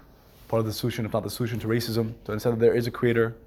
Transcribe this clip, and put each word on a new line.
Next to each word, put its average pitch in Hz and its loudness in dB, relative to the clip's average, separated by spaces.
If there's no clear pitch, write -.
part 113 0
of 110 0
the 104 -2
solution, 113 -4
if 101 -6
not 107 0
the 101 -8
solution, 113 -4
to 107 -4
racism, 113 0
to 104 -8
understand 117 0
that 110 -4
there 117 6
is 117 0
a - -4
creator, 117 2